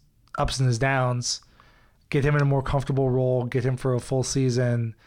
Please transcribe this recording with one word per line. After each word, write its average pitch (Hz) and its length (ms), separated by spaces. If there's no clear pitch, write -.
ups 143 220
and 131 80
his 120 120
downs. 127 600
Get 143 160
him 147 100
in 147 60
a 143 40
more 139 180
comfortable 135 460
role, 127 340
get 123 200
him 127 140
for 131 160
a 120 60
full 131 240
season, 120 720